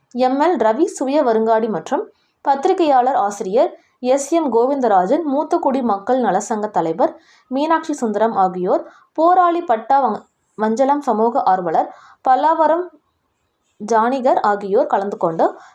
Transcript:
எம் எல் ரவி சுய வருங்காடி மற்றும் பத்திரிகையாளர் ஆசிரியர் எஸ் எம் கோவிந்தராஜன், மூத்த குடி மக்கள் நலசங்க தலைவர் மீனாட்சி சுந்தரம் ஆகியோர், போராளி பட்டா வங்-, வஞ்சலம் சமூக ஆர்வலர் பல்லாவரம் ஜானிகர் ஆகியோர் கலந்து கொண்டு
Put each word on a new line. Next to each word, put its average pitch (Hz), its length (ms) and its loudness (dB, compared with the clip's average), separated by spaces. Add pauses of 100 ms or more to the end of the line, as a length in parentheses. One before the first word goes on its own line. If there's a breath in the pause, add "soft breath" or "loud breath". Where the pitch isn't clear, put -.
(160)
எம் 254 240 0
எல் 320 200 2
ரவி 226 260 2
சுய 294 380 -2
வருங்காடி 220 460 0
மற்றும் 254 400 -6 (360)
பத்திரிகையாளர் 277 720 2
ஆசிரியர் 208 580 -2 (300 loud breath)
எஸ் 269 280 0
எம் 320 200 0
கோவிந்தராஜன், 240 720 2
மூத்த 311 340 -2
குடி 277 240 -2
மக்கள் 233 400 -2
நலசங்க 208 480 -2
தலைவர் 180 500 -2 (320 soft breath)
மீனாட்சி 320 420 -2
சுந்தரம் 220 440 -2
ஆகியோர், 185 500 0 (260 loud breath)
போராளி 349 500 2
பட்டா 269 360 0
வங்-, 226 240 -2 (340)
வஞ்சலம் 254 440 0
சமூக 233 420 0
ஆர்வலர் 185 500 0 (320 loud breath)
பல்லாவரம் 320 680 2 (880)
ஜானிகர் 233 600 0
ஆகியோர் 208 460 0
கலந்து 202 300 -2
கொண்டு 190 380 0 (200 loud breath)